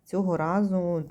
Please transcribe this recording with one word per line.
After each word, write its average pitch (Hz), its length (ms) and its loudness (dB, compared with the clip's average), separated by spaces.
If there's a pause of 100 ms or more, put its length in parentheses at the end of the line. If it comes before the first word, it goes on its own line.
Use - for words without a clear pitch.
Цього 185 320 0
разу 175 760 0